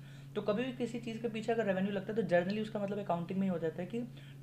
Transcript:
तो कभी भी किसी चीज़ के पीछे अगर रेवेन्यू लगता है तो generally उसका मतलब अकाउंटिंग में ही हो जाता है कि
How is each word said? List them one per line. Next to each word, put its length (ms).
तो 60
कभी 220
भी 100
किसी 260
चीज़ 220
के 60
पीछे 240
अगर 140
रेवेन्यू 260
लगता 220
है 20
तो 200
generally 260
उसका 180
मतलब 200
अकाउंटिंग 400
में 80
ही 40
हो 80
जाता 220
है 60
कि 140